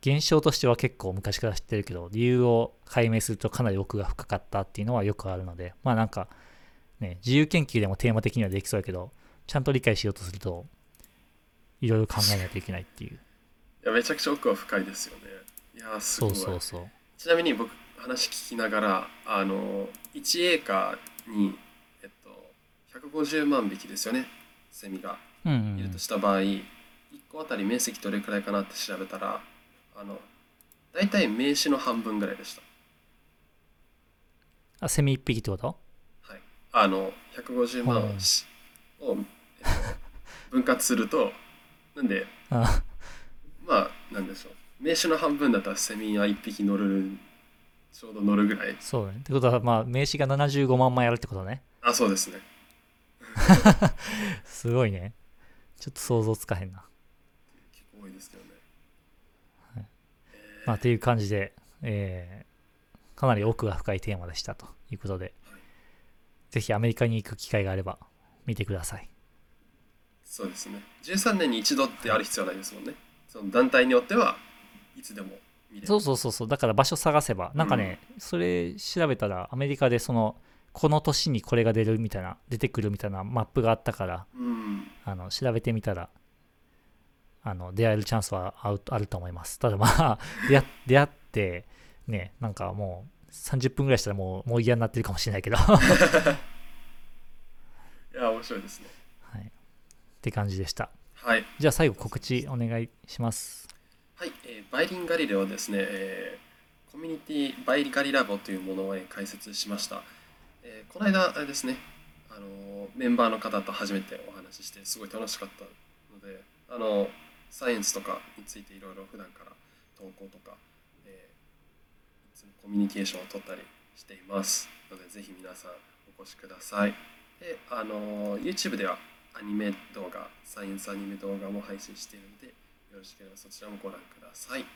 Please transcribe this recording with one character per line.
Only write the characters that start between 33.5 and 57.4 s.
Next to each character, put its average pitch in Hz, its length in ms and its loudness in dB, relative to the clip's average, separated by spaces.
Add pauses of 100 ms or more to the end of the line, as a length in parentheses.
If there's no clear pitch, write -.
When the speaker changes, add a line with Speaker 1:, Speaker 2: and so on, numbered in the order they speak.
Speaker 1:
あ、 - 80 -4
セ - 120 2
ミ 139 120 4
一 131 100 -4
匹 117 160 0
っ - 20 -10
て - 100 -4
こ 95 60 -2
と？ 139 200 -6 (440)
Speaker 2:
は - 140 -20
い。 - 60 -20 (300)
あ 107 160 6
の、 95 260 0 (220)
百 123 180 -10
五 123 120 4
十 123 180 -4
万 120 180 2
Speaker 1:
う 107 140 -2
ん。 95 40 -6
Speaker 2:
し-、 - 260 2 (540)
を、 131 120 -4
え - 20 2
っ - 20 0
と、 104 60 -4 (880)
<laughs> - 420 -20
分 127 120 2
割 127 220 2
す - 100 4
る 107 120 2
と、 123 240 2 (640)
な 143 60 -8
ん 247 60 0
で、 196 180 0 (240)
Speaker 1:
あ。 120 320 6 (840)
Speaker 2:
ま 170 140 2
あ、 - 120 -2 (200)
な 107 80 -8
ん 92 80 -4
で - 80 -12
し - 100 -16
ょ - 40 -18
う。 - 40 -20 (300)
名 165 120 2
刺 170 120 2
の 160 100 4
半 151 200 2
分 139 140 4
だ 104 80 6
っ - 20 -6
た 98 100 -4
ら 101 60 -4
セ - 180 -4
ミ 107 220 0
は 101 80 4
一 101 160 0
匹 104 220 -4
乗 101 120 4
る、 98 420 2 (760)
ち - 120 -20
ょ 110 40 -16
う 107 40 -16
ど 104 80 -6
乗 104 140 6
る 104 120 6
ぐ 104 80 2
ら - 120 -4
い。 - 120 -6
Speaker 1:
そ 120 240 -2
う 98 40 -4
ね。 98 120 -8
っ - 20 -12
て 139 100 -8
こ 135 80 4
と 127 80 6
は、 120 140 6
ま 117 180 4
あ、 110 60 0
名 127 200 0
刺 143 120 -4
が 143 100 2
七 139 220 2
十 139 180 4
五 127 100 8
万 127 160 6
枚 123 140 6
あ 120 40 6
る 120 40 4
っ 113 40 -2
て - 80 -8
こ - 80 -8
と 92 100 -6
ね。 117 180 -8 (180)
Speaker 2:
あ、 120 120 4
そ 117 140 4
う - 20 4
で 95 80 2
す - 120 -2
ね。 - 100 -14 (960)
Speaker 1:
<laughs> 202 1080 6
す - 280 -6
ご 123 140 4
い 104 60 2
ね。 95 220 -6 (640)
ち - 100 -10
ょ - 20 -18
っ - 20 -20
と - 80 -12
想 117 220 2
像 110 120 0
つ - 100 -12
か - 100 -2
へ 92 100 -6
ん 92 60 -12
な。 95 140 -18 (840)